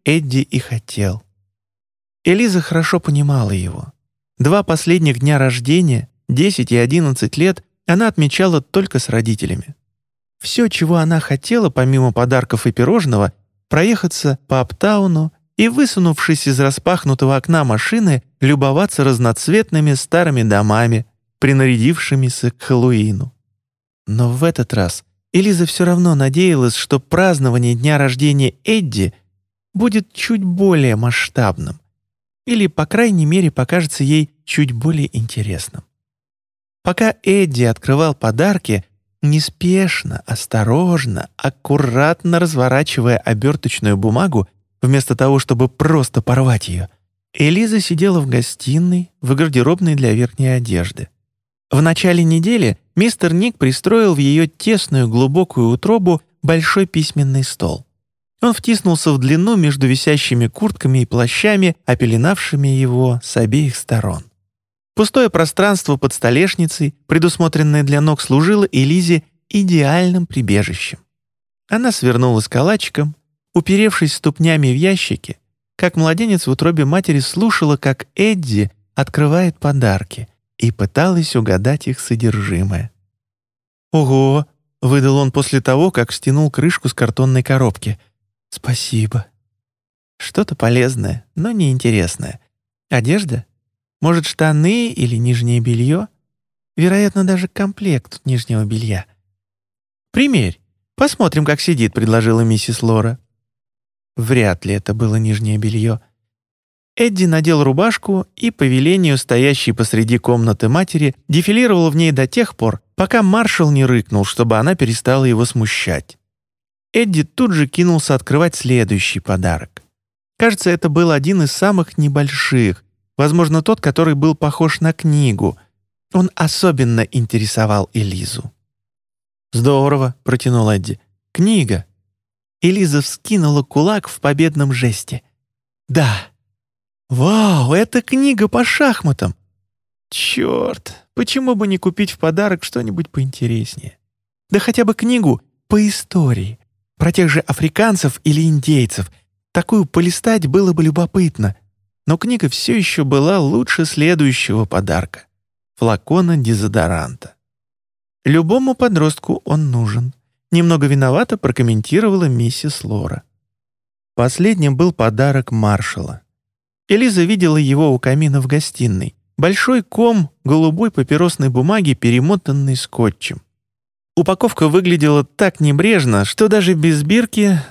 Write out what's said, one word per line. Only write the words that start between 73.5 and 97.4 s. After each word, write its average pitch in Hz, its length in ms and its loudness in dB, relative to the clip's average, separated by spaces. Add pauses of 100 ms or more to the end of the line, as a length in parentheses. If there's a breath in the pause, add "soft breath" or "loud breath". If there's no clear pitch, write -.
уперевшись 190 600 0
ступнями 156 540 0
в 123 80 0
ящики, - 640 -2 (380)
как 180 200 -2
младенец 170 500 0
в 131 40 0
утробе 156 340 0
матери 151 360 0
слушала, 165 560 0
как - 380 -4
Эдди 147 560 0 (240)
открывает 156 640 0
подарки, 117 720 -2 (300)
и 117 120 0
пыталась 156 640 -2
угадать 110 520 -2
их 127 120 -6
содержимое. 98 880 -2 (1040)
«Ого!» — 135 540 2 (340)
выдал 135 360 2
он 139 160 0
после 139 280 -2
того, 143 300 2
как 120 220 -2
стянул 143 380 0
крышку 151 380 -2
с - 60 -6
картонной 131 480 0
коробки. 120 560 -2 (520)
«Спасибо». 113 760 -4 (920)
Что-то - 380 -6
полезное, 120 760 -2
но 180 160 -4
неинтересное. 127 880 -2 (480)
Одежда? 127 560 -2 (560)
Может, 165 240 0
штаны 165 640 0
или 120 280 -4
нижнее 120 440 0
белье? 123 480 -2 (680)
Вероятно, 190 500 2
даже 185 220 -2